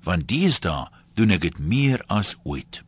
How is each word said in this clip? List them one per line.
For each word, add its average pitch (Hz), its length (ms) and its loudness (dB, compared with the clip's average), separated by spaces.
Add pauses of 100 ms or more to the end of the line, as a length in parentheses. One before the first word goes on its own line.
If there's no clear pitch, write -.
want 82 240 -2
deesdae 120 600 0 (280)
doen 110 160 4
ek 90 100 2
dit 85 180 -4
meer 127 480 0
as 104 360 -2
ooit. - 440 -10